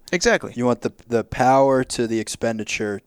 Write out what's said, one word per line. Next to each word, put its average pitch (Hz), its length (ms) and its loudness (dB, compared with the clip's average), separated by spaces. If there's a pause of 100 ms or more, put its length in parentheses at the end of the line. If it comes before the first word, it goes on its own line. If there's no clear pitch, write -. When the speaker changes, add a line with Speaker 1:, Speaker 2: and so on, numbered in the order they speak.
(140)
Speaker 1:
Exactly. 175 420 0
Speaker 2:
You 120 100 -2
want 120 140 2
the, - 140 -6 (160)
the 113 160 0
power 131 580 4
to 120 240 -4
the 113 140 -2
expenditure 107 840 -6